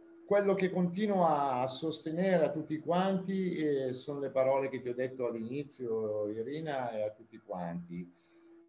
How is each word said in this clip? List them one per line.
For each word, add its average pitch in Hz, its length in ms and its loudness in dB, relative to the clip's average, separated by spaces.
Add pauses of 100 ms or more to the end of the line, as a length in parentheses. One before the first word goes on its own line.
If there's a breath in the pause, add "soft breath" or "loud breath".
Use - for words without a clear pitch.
(240)
quello 202 300 4
che 180 160 2
continuo 185 540 2
a 139 420 4
sostenere 160 800 0
a 135 40 2
tutti 151 280 -4
quanti, 185 800 0
eh, 143 360 0
sono 143 260 -6
le 139 120 -4
parole 135 380 2
che 127 120 -6
ti 123 80 -6
ho 120 60 -2
detto 127 320 -2
all'inizio, 113 1000 -4
Irina, 127 640 -4
e 107 100 -2
a 107 80 -2
tutti 113 280 -16
quanti. 87 720 -8 (580 loud breath)